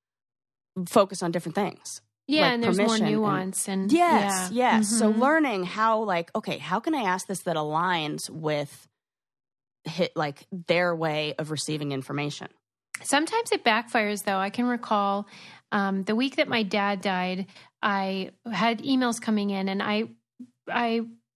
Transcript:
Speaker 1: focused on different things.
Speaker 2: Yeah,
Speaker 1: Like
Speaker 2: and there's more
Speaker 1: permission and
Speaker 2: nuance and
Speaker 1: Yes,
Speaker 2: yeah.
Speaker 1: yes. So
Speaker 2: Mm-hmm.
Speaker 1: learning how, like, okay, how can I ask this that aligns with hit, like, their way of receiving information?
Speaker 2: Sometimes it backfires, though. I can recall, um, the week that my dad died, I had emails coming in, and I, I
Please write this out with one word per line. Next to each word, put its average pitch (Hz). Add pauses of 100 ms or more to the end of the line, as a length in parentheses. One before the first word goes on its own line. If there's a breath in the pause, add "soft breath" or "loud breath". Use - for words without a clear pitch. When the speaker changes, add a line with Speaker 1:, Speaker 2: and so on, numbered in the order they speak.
(880)
Speaker 1:
focused 196
on 175
different 165
things. - (260)
Speaker 2:
Yeah, 302
Speaker 1:
Like 262
Speaker 2:
and 233
there's 185
more 202
Speaker 1:
permission 220
and 214
Speaker 2:
nuance 190
and 196
Speaker 1:
Yes, 202
Speaker 2:
yeah. 226
Speaker 1:
yes. 208 (100)
So 220
Speaker 2:
Mm-hmm. 214
Speaker 1:
learning 262
how, 220
like, 175
okay, 170
how 160
can 320
I 269
ask 190
this 185
that 165
aligns 156
with 151 (960)
hit, 160
like, 147
their 175
way 151
of 156
receiving 151
information? 139 (540)
Speaker 2:
Sometimes 392
it 403
backfires, 214
though. 196
I 196
can 240
recall, 208 (440 loud breath)
um, 196
the 214
week 262
that 302
my 226
dad 202
died, 185 (360 loud breath)
I 190 (200)
had 220
emails 254
coming 202
in, 196
and 196
I, 214 (600)
I 233 (300)